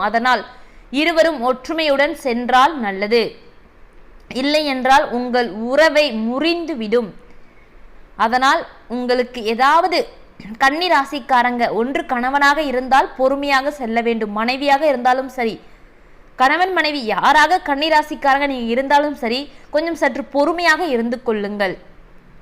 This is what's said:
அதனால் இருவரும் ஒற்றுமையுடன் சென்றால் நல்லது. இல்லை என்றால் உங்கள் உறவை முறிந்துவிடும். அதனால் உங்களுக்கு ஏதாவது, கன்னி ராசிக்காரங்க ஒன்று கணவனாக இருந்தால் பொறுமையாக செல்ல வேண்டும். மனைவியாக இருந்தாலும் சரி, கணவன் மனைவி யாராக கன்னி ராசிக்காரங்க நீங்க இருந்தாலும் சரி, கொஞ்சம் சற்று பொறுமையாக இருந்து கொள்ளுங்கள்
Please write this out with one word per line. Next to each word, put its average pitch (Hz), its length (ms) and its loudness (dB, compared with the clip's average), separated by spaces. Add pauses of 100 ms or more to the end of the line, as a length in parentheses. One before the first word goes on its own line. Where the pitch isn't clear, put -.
அதனால் 233 380 0 (580)
இருவரும் 320 480 2
ஒற்றுமையுடன் 294 680 0 (100)
சென்றால் 247 480 2 (120)
நல்லது. 202 360 0 (1200)
இல்லை 294 240 0
என்றால் 262 460 2
உங்கள் 240 400 -2 (180)
உறவை 294 380 4 (220)
முறிந்துவிடும். 254 840 -2 (1120)
அதனால் 262 360 2 (260)
உங்களுக்கு 247 520 -4 (140)
ஏதாவது, 311 460 2 (580)
கன்னி 294 360 0
ராசிக்காரங்க 247 680 0 (160)
ஒன்று 277 260 -2
கணவனாக 277 540 0 (120)
இருந்தால் 262 440 2
பொறுமையாக 277 560 0
செல்ல 233 300 -6
வேண்டும். 226 380 -2
மனைவியாக 277 520 0
இருந்தாலும் 254 460 0
சரி, 226 180 -4 (800)
கணவன் 330 380 2
மனைவி 302 320 -2
யாராக 294 640 4
கன்னி 294 240 -2
ராசிக்காரங்க 285 580 2
நீங்க 240 240 -4
இருந்தாலும் 285 480 2
சரி, 240 160 -2 (340)
கொஞ்சம் 320 280 -2
சற்று 269 220 -2 (120)
பொறுமையாக 330 500 2
இருந்து 233 380 -2
கொள்ளுங்கள் 202 520 -4 (680)